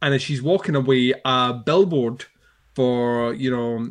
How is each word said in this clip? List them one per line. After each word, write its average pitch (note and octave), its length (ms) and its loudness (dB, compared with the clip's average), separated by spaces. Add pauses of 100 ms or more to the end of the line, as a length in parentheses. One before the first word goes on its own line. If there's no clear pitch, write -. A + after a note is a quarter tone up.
And C#3 120 0
as B2+ 80 0
she's C3+ 200 -4
walking F3 320 0
away, B2+ 400 2 (100)
a B2+ 300 0
billboard D3 680 0 (500)
for, A#2+ 600 0
you C3 160 -2
know, A#2+ 260 -2 (140)